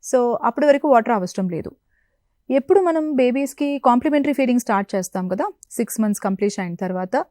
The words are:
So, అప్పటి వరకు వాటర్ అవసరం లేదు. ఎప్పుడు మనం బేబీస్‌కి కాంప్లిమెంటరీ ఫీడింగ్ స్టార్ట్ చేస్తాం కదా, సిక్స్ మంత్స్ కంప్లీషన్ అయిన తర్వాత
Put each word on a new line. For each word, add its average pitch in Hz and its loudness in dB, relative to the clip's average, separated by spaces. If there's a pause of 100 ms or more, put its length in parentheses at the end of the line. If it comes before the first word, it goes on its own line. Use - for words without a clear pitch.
(140)
So, 240 2
అప్పటి 269 0
వరకు 285 4
వాటర్ 240 4
అవసరం 190 -2
లేదు. 165 -8 (800)
ఎప్పుడు 359 4
మనం 320 0
బేబీస్‌కి 269 0
కాంప్లిమెంటరీ 277 2
ఫీడింగ్ 247 0
స్టార్ట్ 202 -2
చేస్తాం 185 -4
కదా, 269 -4 (180)
సిక్స్ - -6
మంత్స్ 208 0
కంప్లీషన్ 202 -4
అయిన 175 -8
తర్వాత 185 -4